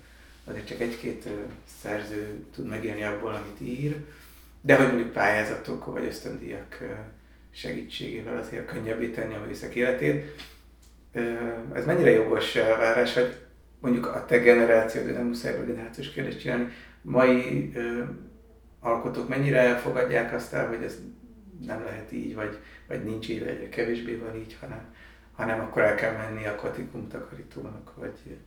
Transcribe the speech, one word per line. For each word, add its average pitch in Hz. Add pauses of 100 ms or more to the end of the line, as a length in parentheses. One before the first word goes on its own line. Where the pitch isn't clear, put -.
(500)
azért 107
csak -
egy-két, -
ö, 113 (520)
szerző 104 (100)
tud 135
megélni 107
abból, 104
amit 104
ír, 143 (560)
de 139
hogy 131
mondjuk 117
pályázatok -
vagy -
ösztöndíjak, -
ö, - (640)
segítségével -
azért -
könnyebbé 113
tenni 110
a 107
művészek -
életét. 143 (680)
Ö, 117 (400)
ez -
mennyire 160
jogos 110
elvárás, 113
hogy 123 (440)
mondjuk 120
a -
te 120
generációd, 117
de -
nem 120
muszáj 120
ebből 123
generációs 120
kérdést -
csinálni, 120 (300)
mai, 127
ö, 120 (760)
alkotók 120
mennyire 131
fogadják 123
azt -
el, -
hogy -
ez - (680)
nem 110
lehet 107
így, 120
vagy, 107 (280)
vagy 95
nincs 110
így, -
vagy -
kevésbé 117
van 113
így, 110
hanem, - (380)
hanem 113
akkor -
el 104
kell 110
menni 107
akvatikum 104
takarítónak, -
vagy -